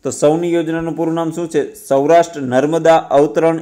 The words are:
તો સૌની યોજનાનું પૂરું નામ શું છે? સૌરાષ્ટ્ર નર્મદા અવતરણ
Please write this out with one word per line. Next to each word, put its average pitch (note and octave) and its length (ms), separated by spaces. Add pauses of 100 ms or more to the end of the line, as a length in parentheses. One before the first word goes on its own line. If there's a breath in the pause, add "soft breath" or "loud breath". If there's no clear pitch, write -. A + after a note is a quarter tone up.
તો C3+ 80
સૌની D#3+ 420
યોજનાનું E3 440
પૂરું E3 180
નામ E3 160
શું E3 200
છે? C#3 240
સૌરાષ્ટ્ર D3+ 640
નર્મદા D3+ 560
અવતરણ D#3 640